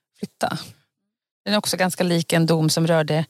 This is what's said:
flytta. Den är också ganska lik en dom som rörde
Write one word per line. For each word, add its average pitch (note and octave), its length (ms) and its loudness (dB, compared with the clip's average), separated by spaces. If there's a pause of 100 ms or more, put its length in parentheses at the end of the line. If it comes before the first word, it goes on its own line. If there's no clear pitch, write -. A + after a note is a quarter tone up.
(200)
flytta. - 380 -6 (880)
Den G3+ 80 -4
är G#3 40 2
också G#3 200 -4
ganska F#3 260 0
lik E3+ 300 0
en E3 120 4
dom D#3+ 240 2
som E3 180 0
rörde D#3 420 2